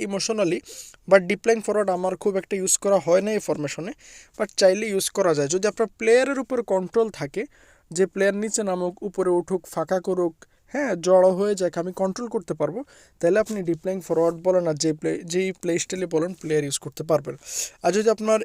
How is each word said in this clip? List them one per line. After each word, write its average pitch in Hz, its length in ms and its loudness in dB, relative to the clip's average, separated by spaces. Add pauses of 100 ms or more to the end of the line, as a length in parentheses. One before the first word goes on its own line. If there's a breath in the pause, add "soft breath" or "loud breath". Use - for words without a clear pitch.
emotionally, 196 540 -2 (500 loud breath)
but 196 80 8
ডিপ 180 280 0
লাইন 226 140 4
ফরওয়ার্ড 202 300 0
আমার 185 260 -2
খুব 196 200 -2
একটা 196 200 -4
ইউজ 185 220 0
করা 196 200 4
হয় 170 220 4
না 202 120 -4
এই 208 60 0
ফরমেশনে, 151 540 -4 (460 loud breath)
but 214 180 -2
চাইলে 202 300 4
ইউজ 196 240 -2
করা 185 240 2
যায়। 143 140 0
যদি 190 200 0
আপনার 208 200 -2 (100)
প্লেয়ারের 254 400 4
উপর 247 240 -2
কন্ট্রোল 196 480 0
থাকে, 185 360 -8 (460 soft breath)
যে 185 140 2
প্লেয়ার 196 280 0
নিচে 214 280 -4
নামুক, 180 400 -4
উপরে 190 280 -2
উঠুক, 175 360 -2
ফাঁকা 180 340 -2
করুক, 180 340 -2 (320)
হ্যাঁ, 262 280 -4
জড়ো 180 380 6
হয়ে 202 220 0
যাক, 180 240 -2
আমি 175 140 -6
কন্ট্রোল 190 360 -4
করতে 208 260 -6
পারবো, 156 300 -4 (360 soft breath)
তাহলে 180 200 4
আপনি 214 220 -4
ডিপ 165 240 -4
লাইন 190 140 -4
ফরওয়ার্ড 170 420 0
বলেন 180 260 2
আর 156 60 0
যে 156 180 0
প্লে-, 160 320 -4
যেই 180 280 -2
প্লে 170 260 -2
স্টাইলে 185 280 -6
বলেন 170 280 -2
প্লেয়ার 151 300 -2
ইউজ 143 140 -6
করতে - 260 -12
পারবেন। 143 320 -2 (460 loud breath)
আর 175 100 2
যদি 214 180 2
আপনার 220 340 2